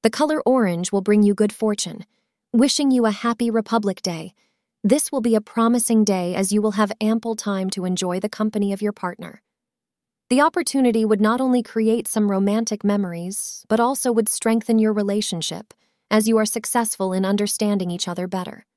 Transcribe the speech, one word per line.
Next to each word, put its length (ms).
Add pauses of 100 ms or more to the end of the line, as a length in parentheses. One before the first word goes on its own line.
The 60
color 360
orange 460
will 100
bring 220
you 100
good 200
fortune. 520 (460)
Wishing 400
you 140
a 60
happy 380
Republic 520
Day. 320 (500)
This 260
will 120
be 140
a 60
promising 640
day 320
as 160
you 100
will 100
have 280
ample 380
time 320
to 160
enjoy 340
the 80
company 460
of 80
your 100
partner. 500 (880)
The 120
opportunity 640
would 160
not 180
only 240
create 440
some 220
romantic 540
memories, 880
but 100
also 320
would 160
strengthen 520
your 120
relationship, 840 (360)
as 180
you 100
are 80
successful 680
in 120
understanding 640
each 200
other 180
better. 380 (120)